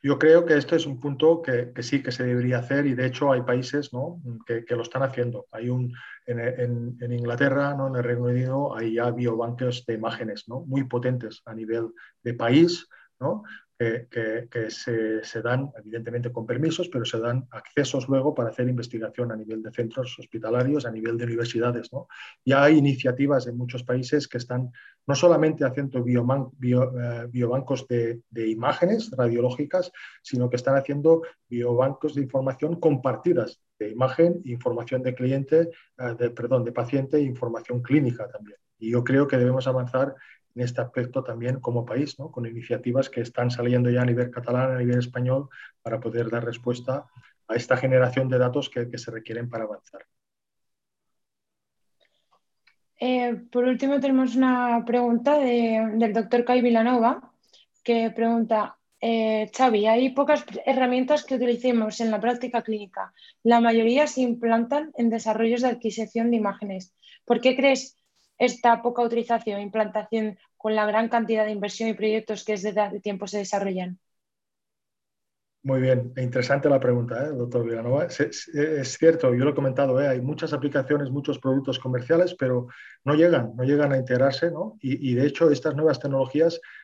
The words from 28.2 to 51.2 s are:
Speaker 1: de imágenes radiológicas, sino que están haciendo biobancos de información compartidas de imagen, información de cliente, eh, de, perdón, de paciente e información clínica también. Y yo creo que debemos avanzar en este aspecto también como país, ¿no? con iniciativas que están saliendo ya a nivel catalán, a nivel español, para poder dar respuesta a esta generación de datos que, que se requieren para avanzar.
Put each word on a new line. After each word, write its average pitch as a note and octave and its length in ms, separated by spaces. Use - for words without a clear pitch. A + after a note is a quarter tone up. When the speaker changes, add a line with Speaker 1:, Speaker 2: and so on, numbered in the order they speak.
Speaker 1:
de A2+ 220
imágenes D3+ 680
radiológicas, B2 720
sino B2 280
que B2 60
están C3+ 200
haciendo D3 460
biobancos B2 640
de C#3+ 60
información C3+ 580
compartidas C3+ 840
de G#2+ 100
imagen, C3 560
información A#2+ 580
de B2+ 120
cliente, C#3 560
eh, A#2+ 200
de, A#2+ 100
perdón, A#2+ 360
de A#2+ 80
paciente C3 440
e D3 60
información B2 580
clínica A#2+ 480
también. G#2 300
Y A2+ 120
yo A#2+ 120
creo C3+ 240
que C3+ 120
debemos B2+ 280
avanzar B2+ 480
en B2 120
este B2 160
aspecto A#2+ 420
también B2 380
como A#2+ 240
país, C3 340
¿no? C#3+ 140
con A#2+ 120
iniciativas A#2 640
que - 120
están B2 320
saliendo B2 360
ya B2 140
a - 20
nivel B2 280
catalán, B2 420
a B2 60
nivel B2 180
español, B2+ 500
para A2+ 200
poder A2+ 280
dar A#2 160
respuesta B2 600
a - 80
esta B2 220
generación B2+ 520
de B2+ 100
datos B2+ 300
que, A#2+ 220
que A#2 80
se A2 140
requieren A2+ 360
para A#2 140
avanzar. - 420